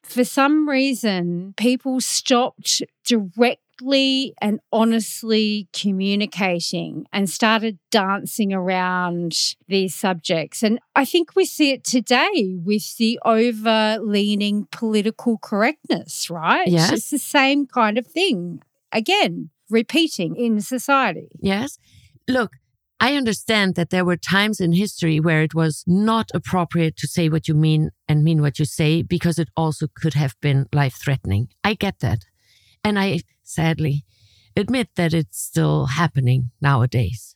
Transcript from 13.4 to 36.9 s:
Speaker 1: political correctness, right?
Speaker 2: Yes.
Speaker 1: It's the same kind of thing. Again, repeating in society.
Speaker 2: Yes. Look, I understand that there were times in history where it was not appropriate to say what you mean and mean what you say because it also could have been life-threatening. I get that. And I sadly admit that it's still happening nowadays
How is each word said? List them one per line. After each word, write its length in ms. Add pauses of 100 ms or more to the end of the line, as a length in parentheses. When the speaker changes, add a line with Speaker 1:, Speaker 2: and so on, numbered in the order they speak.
Speaker 1:
political 680
correctness, 920
right? 380
Speaker 2:
Yes. 240
Speaker 1:
It's 200
the 80
same 480
kind 320
of 80
thing. 560 (300)
Again, 580 (180)
repeating 680
in 240
society. 680 (120)
Speaker 2:
Yes. 380 (500)
Look, 240 (480)
I 160
understand 580
that 160
there 140
were 120
times 440
in 120
history 460
where 240
it 100
was 320
not 480
appropriate 680
to 100
say 200
what 200
you 60
mean 360 (180)
and 140
mean 180
what 200
you 40
say 380
because 380
it 160
also 360
could 220
have 260
been 320
life-threatening. 760 (160)
I 100
get 240
that. 220 (640)
And 120
I 260 (200)
sadly 600 (520)
admit 380
that 180
it's 300
still 440
happening 760
nowadays 760